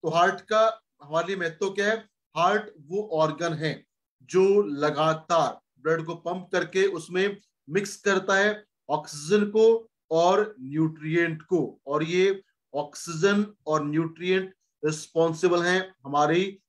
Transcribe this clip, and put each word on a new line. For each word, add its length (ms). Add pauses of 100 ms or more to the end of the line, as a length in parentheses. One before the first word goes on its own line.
तो 60
हार्ट 320
का 220 (380)
हमारे 240
लिए 120
महत्व 320
क्या 160
है? 100 (380)
हार्ट 360 (100)
वो 340
organ 400
है 180 (580)
जो 320
लगातार 960 (200)
blood 260
को 120
pump 360
करके 360
उसमें 480 (320)
mix 300
करता 380
है 280 (240)
oxygen 600
को 380 (220)
और 500
nutrient 840
को, 440
और 180
ये 380 (320)
oxygen 720 (220)
और 180
nutrient 680 (300)
responsible 800
हैं 180 (240)
हमारी 540 (100)